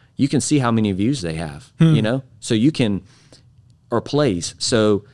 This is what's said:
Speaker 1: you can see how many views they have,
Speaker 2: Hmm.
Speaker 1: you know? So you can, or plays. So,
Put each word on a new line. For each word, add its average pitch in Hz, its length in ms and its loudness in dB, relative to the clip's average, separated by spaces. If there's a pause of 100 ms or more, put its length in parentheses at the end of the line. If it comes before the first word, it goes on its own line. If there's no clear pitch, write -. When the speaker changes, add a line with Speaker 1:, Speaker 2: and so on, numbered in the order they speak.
(160)
Speaker 1:
you 139 120 0
can 135 140 0
see 151 160 0
how 120 140 0
many 107 200 0
views 107 300 -2
they 82 140 -6
have, 78 420 -10
Speaker 2:
Hmm. 160 160 4
Speaker 1:
you 120 80 2
know? 120 220 -2 (160)
So - 160 -2
you 123 160 4
can, 104 320 -2 (880)
or 117 100 0
plays. 127 560 -2
So, 107 460 2 (100)